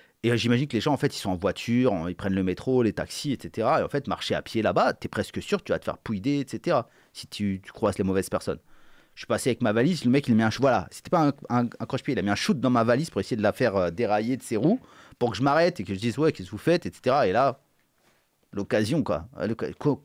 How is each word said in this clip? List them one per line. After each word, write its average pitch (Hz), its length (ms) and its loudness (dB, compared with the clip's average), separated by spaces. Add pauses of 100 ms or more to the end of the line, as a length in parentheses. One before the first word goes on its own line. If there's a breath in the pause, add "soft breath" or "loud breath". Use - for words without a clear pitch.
(220 soft breath)
Et, 113 80 2
euh, 120 60 4
j'imagine 120 300 2
que 147 60 -8
les 110 80 0
gens, 147 140 2
en - 20 0
fait, 139 180 -2
ils - 40 -10
sont - 100 -6
en 92 80 -2
voiture, 117 560 0
en, 85 160 -2
ils 90 80 -6
prennent 98 180 -2
le 95 80 0
métro, 120 400 0
les 107 120 2
taxis, - 380 -6
et - 100 -4
cetera. 113 380 0
Et - 20 0
en - 80 -4
fait, 143 160 -4
marcher 95 280 -4
à 76 60 -2
pied - 220 -4
là-bas, 120 320 2
t'es - 120 -12
presque 104 360 -6
sûr 202 160 -4
que - 60 -10
tu - 80 -4
vas 82 60 0
te - 60 -10
faire - 140 -6
pouider, 117 400 -4
et 131 100 -4
cetera, 123 400 -2 (240 soft breath)
si - 140 -18
tu, 98 360 -4
tu - 100 -20
croises 101 260 0
les 104 60 2
mauvaises 95 260 2
personnes. 92 280 -4 (560 soft breath)
Je - 60 -18
suis - 60 -14
passé 117 240 0
avec 113 100 -2
ma 107 140 2
valise, 143 280 2
le 123 80 4
mec, 139 160 4
il 120 80 4
met 110 80 6
un 113 60 4
che-, 117 140 -2
voilà, 117 280 2
c'était - 200 -14
pas 160 180 4
un, 139 40 2 (180)
un, 120 160 2
un - 180 -8
croche-pied, 135 300 -4
il 107 40 0
a 90 40 0
mis 101 80 0
un 101 40 2
shoot 165 240 0
dans 123 120 2
ma 117 140 4
valise 123 260 2
pour 101 100 -4
essayer 120 160 -4
de 104 60 -2
la 101 100 4
faire, 101 240 0
euh, 87 140 2
dérailler 110 480 0
de - 40 -14
ses 113 140 -4
roues, 170 240 2 (380 loud breath)
pour 120 140 0
que 95 40 -8
je 117 60 -2
m'arrête 165 380 4
et 95 40 -4
que 101 80 -6
je 95 60 -4
dise, « 110 200 -2
Ouais, 156 140 4
qu'est-ce 92 160 -10
que - 40 -12
vous 104 60 -10
faites ? 165 280 2
et 87 40 -6
cetera. » 127 380 2
Et 92 40 2
là, 123 280 2 (880)
l'occasion, 110 520 0
quoi. 82 340 -4
Ah, 92 100 -4
l'oca-, 110 280 -4
quoi, - 300 -2